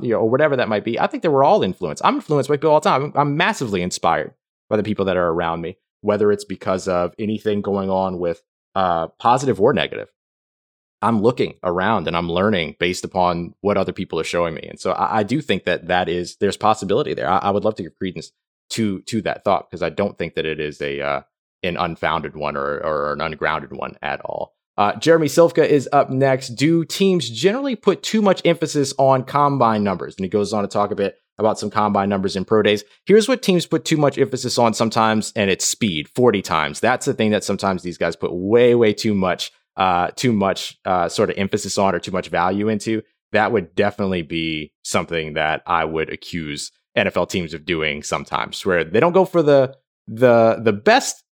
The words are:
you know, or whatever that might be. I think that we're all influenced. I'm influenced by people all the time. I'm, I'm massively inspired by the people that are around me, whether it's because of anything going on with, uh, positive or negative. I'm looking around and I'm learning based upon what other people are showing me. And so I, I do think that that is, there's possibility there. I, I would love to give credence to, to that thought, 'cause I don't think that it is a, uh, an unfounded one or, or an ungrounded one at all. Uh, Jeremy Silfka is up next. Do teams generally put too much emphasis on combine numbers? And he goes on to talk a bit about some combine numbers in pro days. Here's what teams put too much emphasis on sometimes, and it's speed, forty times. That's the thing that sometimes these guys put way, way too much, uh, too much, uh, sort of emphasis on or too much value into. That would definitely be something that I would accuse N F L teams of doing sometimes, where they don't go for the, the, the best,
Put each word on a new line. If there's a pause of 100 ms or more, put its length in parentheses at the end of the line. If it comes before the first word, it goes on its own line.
you
know,
or
whatever
that
might
be.
I
think
that
we're
all
influenced.
I'm
influenced
by
people
all
the
time.
I'm,
I'm
massively
inspired (380)
by
the
people
that
are
around
me, (240)
whether
it's
because
of
anything
going
on
with, (320)
uh, (100)
positive
or
negative. (920)
I'm
looking (100)
around
and
I'm
learning
based
upon
what
other
people
are
showing
me.
And
so
I,
I
do
think
that
that
is,
there's
possibility
there.
I,
I
would
love
to
give
credence (380)
to,
to
that
thought,
'cause
I
don't
think
that
it
is
a,
uh, (420)
an
unfounded
one
or,
or
an
ungrounded
one
at
all. (240)
Uh,
Jeremy
Silfka
is
up
next.
Do
teams
generally
put
too
much
emphasis
on
combine
numbers?
And
he
goes
on
to
talk
a
bit (180)
about
some
combine
numbers
in
pro
days. (200)
Here's
what
teams
put
too
much
emphasis
on
sometimes,
and
it's
speed,
forty
times.
That's
the
thing
that
sometimes
these
guys
put
way,
way
too
much, (260)
uh,
too
much,
uh,
sort
of
emphasis
on
or
too
much
value
into. (300)
That
would
definitely
be (120)
something
that
I
would
accuse (240)
N
F
L
teams
of
doing
sometimes,
where
they
don't
go
for
the, (300)
the,
the
best, (100)